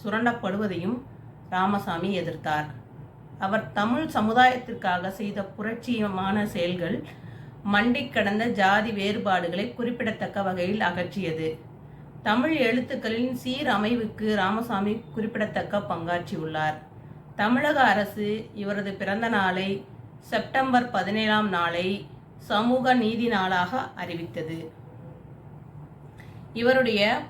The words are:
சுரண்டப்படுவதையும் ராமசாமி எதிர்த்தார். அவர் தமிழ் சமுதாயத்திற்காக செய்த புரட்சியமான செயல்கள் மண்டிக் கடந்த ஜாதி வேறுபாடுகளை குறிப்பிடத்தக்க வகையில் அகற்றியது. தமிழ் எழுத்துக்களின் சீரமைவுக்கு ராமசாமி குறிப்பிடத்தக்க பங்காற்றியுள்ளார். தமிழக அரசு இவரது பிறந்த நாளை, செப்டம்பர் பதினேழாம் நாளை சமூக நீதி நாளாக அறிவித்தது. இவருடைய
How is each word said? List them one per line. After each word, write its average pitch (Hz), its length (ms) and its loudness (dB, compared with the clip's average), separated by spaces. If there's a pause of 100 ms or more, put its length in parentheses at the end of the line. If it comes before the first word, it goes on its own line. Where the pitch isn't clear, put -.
சுரண்டப்படுவதையும் 214 960 0 (480)
ராமசாமி 190 720 0
எதிர்த்தார். 151 440 -2 (720)
அவர் 208 340 -2
தமிழ் 240 340 2
சமுதாயத்திற்காக 226 1000 4
செய்த 202 360 -4
புரட்சியமான 208 1040 0
செயல்கள் 175 580 -2 (580)
மண்டிக் 226 500 2
கடந்த 208 340 2
ஜாதி 208 460 4
வேறுபாடுகளை 196 800 0
குறிப்பிடத்தக்க 220 680 -2
வகையில் 185 380 0
அகற்றியது. 170 800 -2 (640)
தமிழ் 262 340 4
எழுத்துக்களின் 247 880 0
சீரமைவுக்கு 220 920 0
ராமசாமி 208 720 0 (100)
குறிப்பிடத்தக்க 208 640 -2
பங்காற்றியுள்ளார். 165 960 -2 (640)
தமிழக 269 460 4
அரசு 208 720 2
இவரது 202 380 -4
பிறந்த 202 360 -2
நாளை, 196 560 0 (340)
செப்டம்பர் 247 720 2
பதினேழாம் 214 580 2
நாளை 180 580 0 (320)
சமூக 247 560 4
நீதி 233 320 2
நாளாக 185 720 2
அறிவித்தது. 170 760 -8 (1800)
இவருடைய 233 760 4